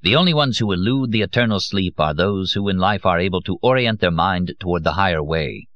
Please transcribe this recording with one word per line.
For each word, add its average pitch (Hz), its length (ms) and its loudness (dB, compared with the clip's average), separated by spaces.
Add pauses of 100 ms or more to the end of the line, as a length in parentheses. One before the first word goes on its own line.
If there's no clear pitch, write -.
The 87 140 2
only 175 180 2
ones 139 240 0
who 107 140 0
elude 117 400 0
the 110 100 2
eternal 107 380 0
sleep 95 400 -2
are 76 120 2
those 95 400 0
who 101 160 -2
in 95 80 0
life 95 300 0
are 87 140 2
able 92 220 0
to 92 200 -6
orient 123 380 2
their 90 100 2
mind 90 480 0
toward 87 240 -2
the 78 120 0
higher 90 280 0
way. 71 540 -4